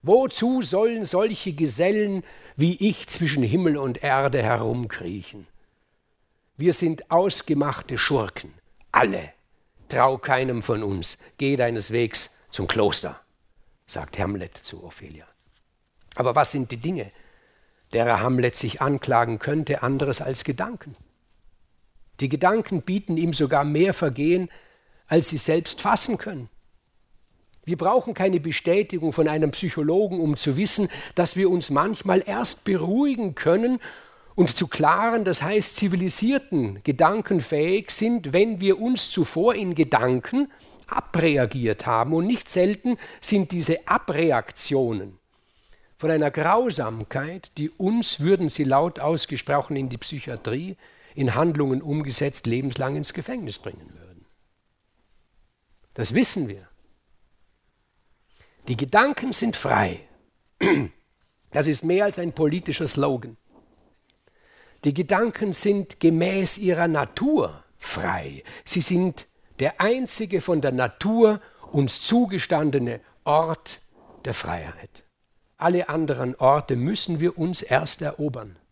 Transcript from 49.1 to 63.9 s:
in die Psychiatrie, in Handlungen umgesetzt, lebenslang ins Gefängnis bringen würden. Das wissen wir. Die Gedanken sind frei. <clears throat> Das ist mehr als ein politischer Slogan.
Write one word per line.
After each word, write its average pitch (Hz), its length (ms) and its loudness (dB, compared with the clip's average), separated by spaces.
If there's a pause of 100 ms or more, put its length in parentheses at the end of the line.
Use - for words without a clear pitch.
in 135 120 -4
die 120 100 -8
Psychiatrie, 135 800 -8 (400)
in 131 180 0
Handlungen 147 480 2
umgesetzt, 143 640 -4
lebenslang 131 500 -4
ins 151 160 -4
Gefängnis 220 460 -10
bringen 80 400 -16
würden. 87 260 -20 (1700)
Das 113 200 -6
wissen 185 320 2
wir. 98 220 -12 (2000)
Die 123 80 -2
Gedanken 220 560 2
sind - 240 2
frei. 98 440 0 (600)
<clears throat> 143 320 2 (580)
Das 143 160 0
ist 151 160 -2
mehr 180 220 2
als 202 140 -2
ein 175 160 -4
politischer 156 520 0
Slogan. 127 520 -4 (1500)